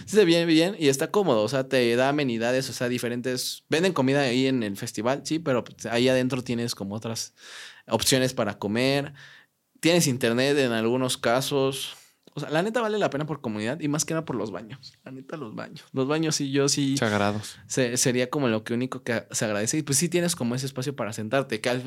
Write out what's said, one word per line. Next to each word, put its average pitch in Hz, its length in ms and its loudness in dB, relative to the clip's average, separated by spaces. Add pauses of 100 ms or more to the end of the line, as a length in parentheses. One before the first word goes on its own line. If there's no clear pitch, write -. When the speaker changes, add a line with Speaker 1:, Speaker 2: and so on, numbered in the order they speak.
Speaker 1:
Sí - 60 -10
se 196 60 4
ve 208 80 8
bien, 170 220 4
bien 165 320 4
y 156 80 4
está 139 240 2
cómodo. 151 320 4
O 107 60 0
sea, 131 180 -2
te 120 300 4
da 131 120 4
amenidades, 131 600 0
o 117 40 -10
sea, 123 140 -4
diferentes. 123 840 -4
Venden 170 240 2
comida 139 280 4
ahí 131 260 2
en 131 160 0
el 101 140 -4
festival, 120 480 -2
sí, 156 120 -2
pero, 131 280 0
pues, - 220 -16
ahí 120 200 2
adentro 127 360 2
tienes 117 300 -4
como 98 220 -6
otras 113 380 -8 (540)
opciones 127 460 2
para 104 240 -2
comer. 135 560 0 (680)
Tienes 165 260 4
internet 123 500 2
en 131 140 2
algunos 123 460 0
casos. 135 800 0 (380)
O - 40 -10
sea, 147 100 -8
la 156 140 0
neta 226 180 -2
vale 214 160 -2
la 185 120 2
pena 147 180 -4
por 147 140 -8
comodidad 110 400 -4
y 151 80 -2
más 147 160 -2
que - 80 -6
nada 160 120 -4
por 131 120 -6
los 107 120 -4
baños. 107 440 -14 (100)
La - 80 -16
neta, 131 240 -14
los 120 200 -12
baños. 117 360 -14
Los 131 160 -2
baños 156 300 0
sí, 143 120 -2
yo 139 200 2
sí 139 280 2
Speaker 2:
Sagrados. 104 600 0 (100)
Speaker 1:
se-, 127 300 0
sería 123 320 2
como 143 180 0
lo 110 160 0
que 120 100 -4
único 127 300 -4
que 113 280 -2
se - 140 -2
agradece. 107 320 0
Y 156 60 -2
pues 139 160 0
sí 175 80 2
tienes 170 300 0
como 120 180 -2
ese 131 120 -4
espacio 135 280 -6
para 110 160 -6
sentarte. 117 480 0
Que 127 100 0
al-, 123 180 0